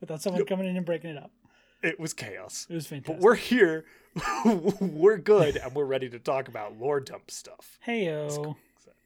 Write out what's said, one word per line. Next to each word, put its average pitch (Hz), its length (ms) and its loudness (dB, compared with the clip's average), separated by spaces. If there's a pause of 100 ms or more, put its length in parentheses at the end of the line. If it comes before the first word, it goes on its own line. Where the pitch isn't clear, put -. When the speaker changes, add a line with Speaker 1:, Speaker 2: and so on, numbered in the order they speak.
Speaker 1:
without 156 200 -10
someone 196 180 -2
Speaker 2:
Nope. - 100 0
Speaker 1:
coming 190 180 -2
in 180 80 -2
and 180 100 -2
breaking 165 260 -4
it 147 60 -10
up. 151 140 -16 (500)
Speaker 2:
It 165 180 -2
was 160 140 -6
chaos. 95 560 -12
Speaker 1:
It 175 60 -10
was 156 120 -6
fantastic. 151 280 -8
Speaker 2:
But 185 80 -2
we're 226 120 8
here. 175 500 2 (300)
<laughs> - 300 -4 (360)
We're 185 360 6
good, 170 400 6
and 123 160 -8
we're 143 120 0
ready 131 240 -2
to 117 100 -14
talk 135 300 -2
about 107 280 -12
lore 143 220 0
dump - 320 -14
stuff. - 560 -18
Speaker 1:
Heyo. 170 380 -2
Speaker 2:
It's 147 120 -6
cool. 147 200 -6 (480)